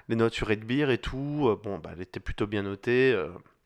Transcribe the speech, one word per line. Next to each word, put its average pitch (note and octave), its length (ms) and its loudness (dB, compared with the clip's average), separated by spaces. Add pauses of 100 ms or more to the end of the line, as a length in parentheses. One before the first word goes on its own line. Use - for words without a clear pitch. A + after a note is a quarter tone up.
les A2+ 80 0
notes A2+ 180 4
sur G#2 140 -4
Red G#2+ 160 0
Beer C3 260 2
et A#2+ 80 4
tout. C#3+ 500 -2
Euh, G2+ 140 2
bon, G2 160 -6
bah, D#2+ 160 -12
elle E2+ 80 -10
était - 180 -10
plutôt - 280 -4
bien G#2 140 -2
notée. B2 500 2
Euh, F2+ 160 0 (380)